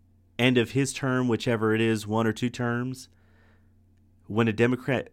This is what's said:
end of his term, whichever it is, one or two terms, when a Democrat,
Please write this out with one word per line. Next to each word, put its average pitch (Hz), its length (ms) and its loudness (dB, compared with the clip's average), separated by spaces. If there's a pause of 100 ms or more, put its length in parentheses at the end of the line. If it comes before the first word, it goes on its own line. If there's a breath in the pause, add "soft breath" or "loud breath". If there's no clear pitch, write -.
(380)
end 123 200 4
of 113 120 2
his 135 220 -2
term, 127 340 -2
whichever 110 480 0
it 110 60 2
is, 113 260 0
one 110 200 0
or 110 60 2
two 120 180 -4
terms, 123 580 -6 (1160 soft breath)
when 113 200 0
a 113 60 2
Democrat, 120 600 0